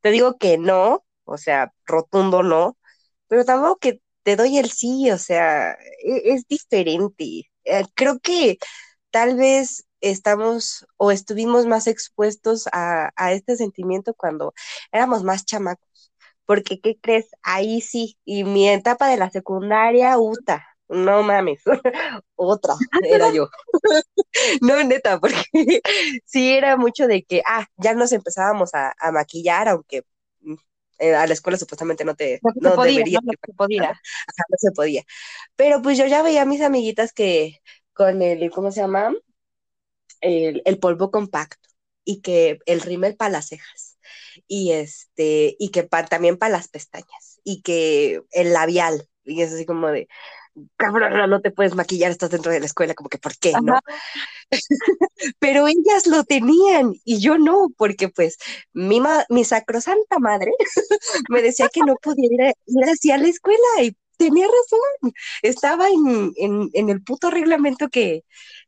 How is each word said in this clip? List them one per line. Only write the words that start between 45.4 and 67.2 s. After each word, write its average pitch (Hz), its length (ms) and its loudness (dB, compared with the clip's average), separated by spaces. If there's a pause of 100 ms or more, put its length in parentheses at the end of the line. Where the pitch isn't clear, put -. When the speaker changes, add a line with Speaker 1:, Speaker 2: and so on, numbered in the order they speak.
Speaker 1:
y 202 120 -6
que 175 140 -2
pa-, 170 220 -2
también 175 320 0
pa' 220 100 0
las 180 200 -4
pestañas - 760 -20
y 190 180 -8
que 151 600 0 (100)
el 175 200 0
labial, 165 560 0 (160)
y 160 180 -6
es 160 100 -4
así 160 140 -10
como 165 220 -4
de, 147 200 -6 (680)
"Cabrona, 208 520 0
no 196 140 2
te 202 100 -2
puedes 190 240 0
maquillar, 180 360 -2
estás 170 180 -6
dentro 165 220 -4
de 156 80 0
la 147 60 -6
escuela", 160 280 -2
como 143 160 -16
que, 139 80 -10
"¿Por - 200 -12
qué, 180 240 0
no?". 233 140 2
Speaker 2:
Ajá. - 260 -6 (1040)
Speaker 1:
<laughs> - 320 -10
Pero 285 300 4
ellas 349 380 2
lo 311 180 4
tenían 277 720 4 (100)
y 226 160 -2
yo 302 180 2
no, 339 380 4
porque, 202 320 -2
pues, 165 300 -2 (340)
mi 196 280 0
ma-, 302 280 2
mi 240 160 2
sacrosanta 247 720 -2
madre 208 400 0
<laughs> - 680 -2
me 240 140 2
decía 247 280 2
que 330 120 0
no 269 140 2
podía 269 360 0
ir 247 100 2
a, 269 60 4 (180)
ir 262 240 2
así 311 200 2
a 277 80 2
la 302 100 2
escuela 381 300 2 (240)
y 226 140 -2 (220)
tenía 330 280 4
razón. 480 640 2 (300)
Estaba 285 480 2
en, 247 460 2
en, 202 380 -2
en 214 160 0
el 196 120 -2
puto 285 280 -4